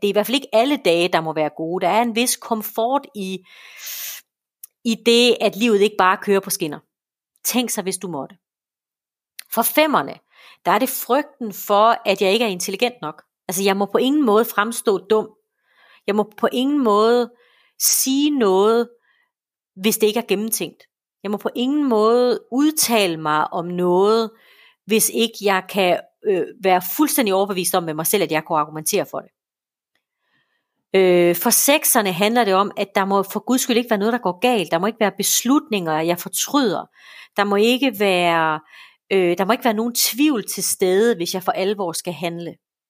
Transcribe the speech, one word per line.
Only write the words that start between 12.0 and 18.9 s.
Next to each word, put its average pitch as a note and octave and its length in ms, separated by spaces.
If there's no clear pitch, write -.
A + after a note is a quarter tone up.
at F#3+ 160
jeg F#3+ 120
ikke A#3 120
er A3 40
intelligent G3 520
nok. D#3 220
Altså, F#3+ 160
jeg G3 140
må G3+ 80
på - 120
ingen C#4 280
måde A3 200
fremstå A3 520
dum. G#3+ 320
Jeg G3+ 80
må G#3 220
på - 140
ingen C#4 320
måde A3+ 480
sige C#4 500
noget, A3+ 600